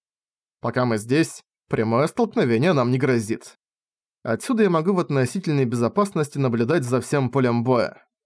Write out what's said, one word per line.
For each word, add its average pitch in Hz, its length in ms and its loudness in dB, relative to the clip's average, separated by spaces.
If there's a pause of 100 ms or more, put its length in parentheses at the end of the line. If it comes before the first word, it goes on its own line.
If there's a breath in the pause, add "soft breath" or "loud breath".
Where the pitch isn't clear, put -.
(600)
Пока 123 240 -2
мы 113 140 0
здесь, 135 420 -2 (280)
прямое 117 400 0
столкновение 175 640 0
нам 123 180 0
не 131 80 0
грозит. 120 580 -2 (680)
Отсюда 220 400 0
я 185 60 4
могу 170 220 2
в 180 80 0
относительной 143 640 0
безопасности 143 760 -2
наблюдать 127 460 0
за 123 160 0
всем 135 300 0
полем 120 340 2
боя. 120 420 0 (200)